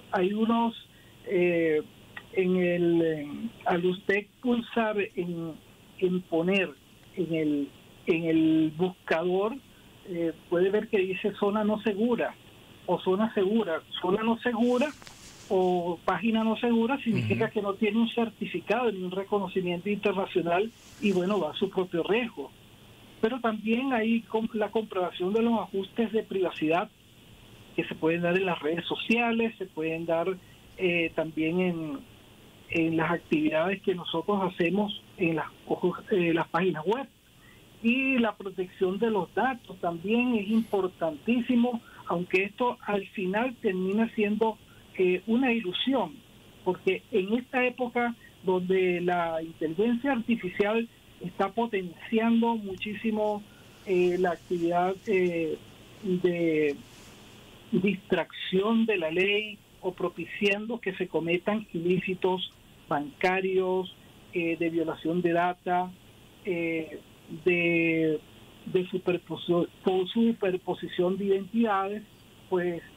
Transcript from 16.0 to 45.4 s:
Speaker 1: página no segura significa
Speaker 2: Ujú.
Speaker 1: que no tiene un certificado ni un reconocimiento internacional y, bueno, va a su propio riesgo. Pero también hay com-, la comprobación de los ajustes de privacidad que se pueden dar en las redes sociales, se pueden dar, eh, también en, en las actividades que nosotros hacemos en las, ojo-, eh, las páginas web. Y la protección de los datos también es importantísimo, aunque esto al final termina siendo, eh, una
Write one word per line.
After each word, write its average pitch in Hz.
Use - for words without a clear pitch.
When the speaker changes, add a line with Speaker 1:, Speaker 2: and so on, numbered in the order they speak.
Speaker 1:
página 220
no 220
segura 233
significa 226
Speaker 2:
Ujú. -
Speaker 1:
que 208
no 202
tiene 214
un 233
certificado 220
ni 185
un 180
reconocimiento 185
internacional 190
y, 202
bueno, 180
va 151
a -
su 196
propio 180
riesgo. 202
Pero 233
también 226
hay 226
com-, 226
la 208
comprobación 185
de 226
los 233
ajustes 196
de 220
privacidad 190
que 165
se -
pueden 165
dar 175
en 190
las 175
redes 165
sociales, 226
se 190
pueden 160
dar, 170
eh, 175
también 160
en, 160
en 165
las 160
actividades 160
que 190
nosotros 180
hacemos 180
en 165
las, 147
ojo-, -
eh, 175
las 165
páginas 165
web. 240
Y 262
la 226
protección 190
de 226
los 190
datos 233
también 208
es 202
importantísimo, 226
aunque 180
esto 240
al 202
final 208
termina 196
siendo, 214
eh, 180
una 240